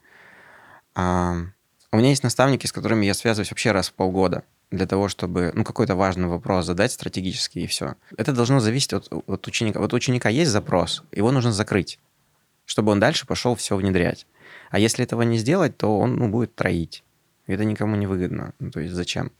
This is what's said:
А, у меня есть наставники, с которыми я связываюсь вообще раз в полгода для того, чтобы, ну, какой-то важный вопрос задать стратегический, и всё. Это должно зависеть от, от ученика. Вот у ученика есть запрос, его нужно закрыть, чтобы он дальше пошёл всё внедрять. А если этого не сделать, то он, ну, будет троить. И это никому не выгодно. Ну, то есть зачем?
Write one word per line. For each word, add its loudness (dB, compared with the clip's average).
А, 0
у 4
меня 6
есть 2
наставники, 2
с -6
которыми 0
я 2
связываюсь -2
вообще 0
раз 0
в -20
полгода 0
для -2
того, 2
чтобы, -2
ну, 0
какой-то 0
важный 2
вопрос 0
задать 0
стратегический, -6
и -6
всё. -6
Это 0
должно 4
зависеть 0
от, -4
от -6
ученика. -2
Вот 0
у 2
ученика 0
есть 2
запрос, 0
его 2
нужно 2
закрыть, -2
чтобы 0
он 4
дальше 2
пошёл -2
всё -4
внедрять. 0
А 2
если 2
этого -2
не 2
сделать, 0
то 2
он, 2
ну, 0
будет -2
троить. -2
И -2
это 0
никому -2
не 0
выгодно. -4
Ну, -8
то -10
есть -6
зачем? -4